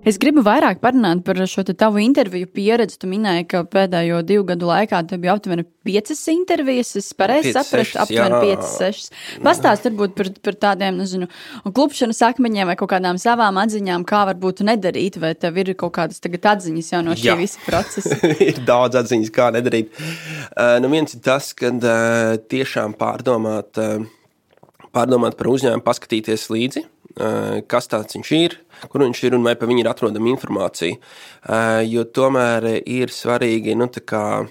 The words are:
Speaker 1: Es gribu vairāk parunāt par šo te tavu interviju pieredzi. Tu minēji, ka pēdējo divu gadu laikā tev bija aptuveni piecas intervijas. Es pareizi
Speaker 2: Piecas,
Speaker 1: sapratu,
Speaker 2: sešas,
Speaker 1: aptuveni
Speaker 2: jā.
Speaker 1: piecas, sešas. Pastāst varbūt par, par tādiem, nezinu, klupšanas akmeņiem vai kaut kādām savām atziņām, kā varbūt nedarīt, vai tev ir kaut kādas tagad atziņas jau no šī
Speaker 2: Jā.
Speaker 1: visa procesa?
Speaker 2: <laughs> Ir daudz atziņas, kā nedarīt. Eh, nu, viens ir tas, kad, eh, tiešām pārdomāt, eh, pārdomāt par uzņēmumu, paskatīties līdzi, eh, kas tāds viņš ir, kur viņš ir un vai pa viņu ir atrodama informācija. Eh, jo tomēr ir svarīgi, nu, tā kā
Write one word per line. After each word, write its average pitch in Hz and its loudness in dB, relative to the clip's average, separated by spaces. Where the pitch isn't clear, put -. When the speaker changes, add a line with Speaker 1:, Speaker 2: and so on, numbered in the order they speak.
Speaker 1:
Es 214 2
gribu 294 4
vairāk 214 4
parunāt 226 4
par 185 -2
šo 190 -4
te 190 -2
tavu 214 4
interviju 208 2
pieredzi. 214 0
Tu - -8
minēji, 185 0
ka 180 0
pēdējo 170 0
divu 202 2
gadu 175 -2
laikā 185 2
tev 180 -6
bija 180 2
aptuveni 180 -4
piecas 208 -2
intervijas. 320 0
Es - -8
pareizi 262 2
Speaker 2:
Piecas, 277 0
Speaker 1:
sapratu, 110 2
Speaker 2:
sešas, - -4
Speaker 1:
aptuveni 117 2
Speaker 2:
jā. 120 4
Speaker 1:
piecas, 98 0
sešas. - -4
Pastāst 269 4
varbūt 202 -2
par, 190 -2
par 202 -4
tādiem, 190 0
nezinu, 185 -4
klupšanas 240 0
akmeņiem 220 0
vai - 0
kaut 190 -4
kādām 185 0
savām 220 2
atziņām, 202 -2
kā 208 2
varbūt 185 -2
nedarīt, 190 -2
vai 165 -2
tev 175 -2
ir 185 -2
kaut 175 -6
kādas 175 -4
tagad 175 0
atziņas 165 -2
jau 175 0
no 165 -2
šī 117 0
Speaker 2:
Jā. - 4
Speaker 1:
visa 190 -4
procesa? 175 -2
Speaker 2:
<laughs> - 4
Ir 160 -2
daudz 123 4
atziņas, 110 0
kā 120 2
nedarīt. 117 0
Eh, 156 -2
nu, 131 2
viens 151 0
ir 117 -18
tas, 135 0
kad, 123 -2
eh, 113 2
tiešām 127 -4
pārdomāt, 113 -2
eh, 107 -2
pārdomāt 120 2
par 120 0
uzņēmumu, 123 0
paskatīties 110 -2
līdzi, 123 -2
eh, 107 -6
kas 120 0
tāds 107 -6
viņš 101 -4
ir, 165 0
kur 143 2
viņš 120 -2
ir 123 2
un 120 4
vai 120 4
pa 117 -4
viņu 120 2
ir 113 2
atrodama 107 -2
informācija. 95 -4
Eh, 113 -2
jo 117 -2
tomēr 117 0
ir 123 -4
svarīgi, 113 -2
nu, 123 0
tā - -10
kā 107 -4